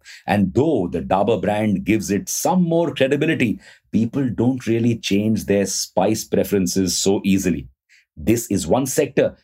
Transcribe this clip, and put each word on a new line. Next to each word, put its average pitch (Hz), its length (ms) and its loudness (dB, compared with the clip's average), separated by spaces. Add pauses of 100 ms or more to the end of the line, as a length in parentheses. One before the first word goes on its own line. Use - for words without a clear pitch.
(260)
and 98 300 2
though 123 320 2
the 85 160 -4
Dabur 101 360 0
brand 104 460 0
gives 104 240 0
it 190 180 -2
some 180 360 0
more 165 280 0
credibility, 139 680 0 (320)
people 120 360 0
don't 120 380 -2
really 117 320 0
change 104 480 0
their 98 220 2
spice 101 560 -2
preferences 95 760 0
so 101 260 0
easily. 95 460 0 (480)
This 110 320 0
is 95 160 -2
one 123 220 0
sector 143 560 0